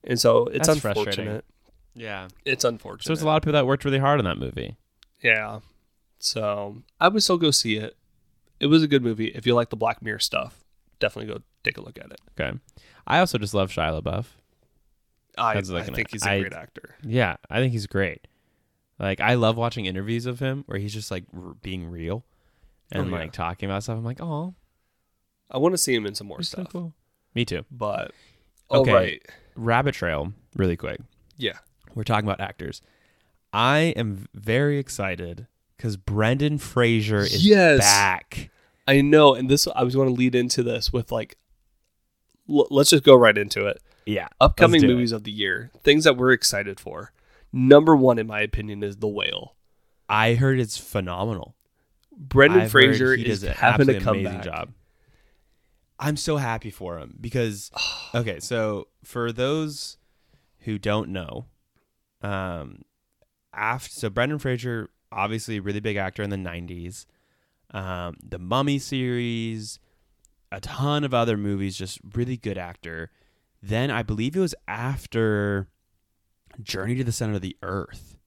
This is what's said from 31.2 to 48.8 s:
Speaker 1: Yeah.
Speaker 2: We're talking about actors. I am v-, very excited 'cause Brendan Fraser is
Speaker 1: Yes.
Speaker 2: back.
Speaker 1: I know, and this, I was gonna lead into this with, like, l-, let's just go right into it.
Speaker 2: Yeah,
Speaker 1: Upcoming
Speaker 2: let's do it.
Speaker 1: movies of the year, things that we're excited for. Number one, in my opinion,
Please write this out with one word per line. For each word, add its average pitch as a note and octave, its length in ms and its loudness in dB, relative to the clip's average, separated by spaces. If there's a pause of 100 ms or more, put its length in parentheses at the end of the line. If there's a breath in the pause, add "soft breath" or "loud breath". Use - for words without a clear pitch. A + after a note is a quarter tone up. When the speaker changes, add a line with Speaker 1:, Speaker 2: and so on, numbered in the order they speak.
Speaker 1:
Yeah. A2+ 220 -6 (360)
Speaker 2:
We're A2 120 -6
talking G#2+ 200 0
about G2 140 -2
actors. G2 420 -10 (720)
I C#3+ 460 2
am G#2+ 180 -4
v-, G2 180 -14
very B2+ 460 0
excited F#2 680 -8 (300)
'cause A2 200 -6
Brendan B2 600 0
Fraser A2 600 2
is A#2+ 260 2
Speaker 1:
Yes. F3+ 340 8
Speaker 2:
back. G2+ 680 2 (380)
Speaker 1:
I C#3 140 6
know, C#3+ 340 8
and B2+ 140 -4
this, C#3+ 260 2
I B2+ 80 2
was B2 120 0
gonna C3+ 160 2
lead B2 220 2
into B2 300 0
this A#2 300 -4
with, A#2+ 180 -4
like, A2 260 -6 (1120)
l-, C#3+ 220 4
let's C#3+ 200 4
just D3 120 6
go C#3 120 12
right A2+ 220 8
into G2+ 300 -4
it. - 140 -6 (260)
Speaker 2:
Yeah, G2 200 -4 (120)
Speaker 1:
Upcoming D3 420 6
Speaker 2:
let's - 20 8
do C3 80 6
it. - 20 6
Speaker 1:
movies B2 180 0
of G#2+ 120 -8
the A2 80 -10
year, G#2 400 -4 (100)
things D3 220 6
that D3 120 6
we're B2+ 160 4
excited G2+ 480 0
for. E2+ 320 -14 (400)
Number C#3+ 440 8
one, C3 240 4
in A2 80 -4
my G#2+ 140 -6
opinion, G#2 420 -6